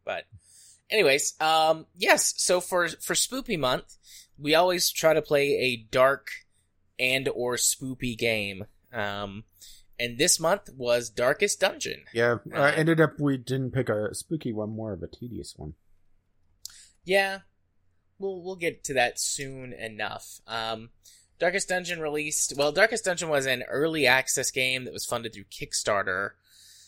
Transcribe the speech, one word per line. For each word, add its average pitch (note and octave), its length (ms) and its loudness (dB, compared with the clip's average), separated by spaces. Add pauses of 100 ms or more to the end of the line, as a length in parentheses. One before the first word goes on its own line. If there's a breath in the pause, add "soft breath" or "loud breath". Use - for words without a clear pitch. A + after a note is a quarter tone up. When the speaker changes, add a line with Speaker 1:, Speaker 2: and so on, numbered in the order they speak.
Speaker 1:
But F#2 200 -6 (640 soft breath)
anyways, D3+ 500 2
um, D#3+ 460 2 (100)
yes. B3 400 2
So F3+ 240 2
for, F3 280 0
for - 260 -6
Spoopy A#3+ 440 -2
Month, C3+ 380 -2 (420 loud breath)
we D3 160 0
always F3 380 4
try D#3+ 220 4
to D#3 80 4
play C#3+ 340 2
a B2 200 0 (140)
dark C3 400 4 (720)
and C3 340 0
or B2 220 -2
spoopy B2+ 600 -4
game. G#2+ 500 -2 (260)
Um, G2+ 520 -6 (540 loud breath)
and A#2+ 180 -4
this - 220 4
month E3+ 380 0
was A#2+ 340 0
Darkest C#3+ 480 0
Dungeon. - 460 -2 (100)
Speaker 2:
Yeah, A#2+ 220 4 (180)
uh, - 20 -12
Speaker 1:
Uh, C#3+ 200 4
Speaker 2:
ended D#3+ 240 4
up D3+ 180 2
we C#3+ 180 2
didn't B2+ 360 -4
pick B2+ 160 0
a G#2+ 260 0
spooky D3+ 380 -6
one, G#2+ 180 -4
more A2 220 -6
of F2 100 -8
a E2 60 -8
tedious - 480 -12
one. D2+ 180 -12 (1300 loud breath)
Speaker 1:
Yeah, G3 340 2 (800)
we'll, F#3+ 240 -8
we'll F#3 140 -8
get E3 280 -4
to C#3+ 100 -6
that B2 240 2
soon C3+ 540 -8
enough. G#2+ 720 -10
Um, A2+ 440 -6 (500 soft breath)
Darkest F#3+ 300 0
Dungeon F3+ 300 -4
released, D3+ 560 -2
well, C#3+ 140 2
Darkest D3+ 360 2
Dungeon F3 220 -2
was C#3 180 2
an B2+ 180 0
early D3 420 0
access C3 440 2
game B2+ 340 -2
that - 80 -10
was - 140 -8
funded A#2 260 -4
through G2 120 -18
Kickstarter G2 840 -2 (580 soft breath)